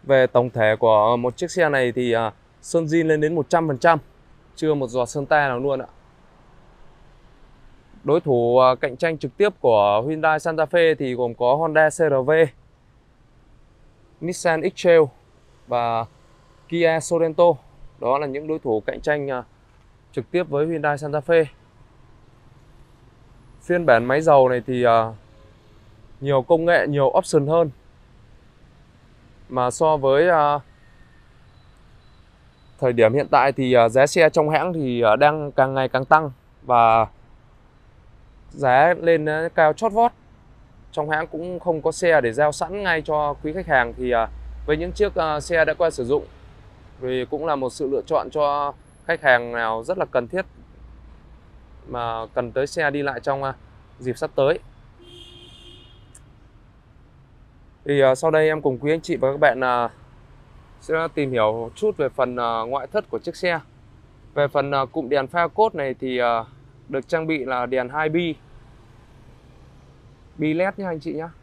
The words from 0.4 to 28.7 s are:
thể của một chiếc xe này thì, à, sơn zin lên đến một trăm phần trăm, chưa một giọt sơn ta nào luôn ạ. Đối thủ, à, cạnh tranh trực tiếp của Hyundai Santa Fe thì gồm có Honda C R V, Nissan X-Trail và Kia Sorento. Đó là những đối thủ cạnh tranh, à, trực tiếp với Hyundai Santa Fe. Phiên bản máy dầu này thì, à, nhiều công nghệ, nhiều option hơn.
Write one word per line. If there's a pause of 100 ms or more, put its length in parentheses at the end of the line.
thể
của
một
chiếc
xe
này
thì,
à, (300)
sơn
zin
lên
đến
một
trăm
phần
trăm, (580)
chưa
một
giọt
sơn
ta
nào
luôn
ạ. (2250)
Đối
thủ,
à,
cạnh
tranh
trực
tiếp (100)
của
Hyundai
Santa
Fe
thì
gồm
có
Honda
C
R (120)
V, (1900)
Nissan
X-Trail (600)
và (640)
Kia
Sorento. (540)
Đó
là
những
đối
thủ
cạnh
tranh,
à, (720)
trực
tiếp
với
Hyundai
Santa
Fe. (2250)
Phiên
bản
máy
dầu
này
thì,
à, (1080)
nhiều
công
nghệ,
nhiều (120)
option
hơn. (1800)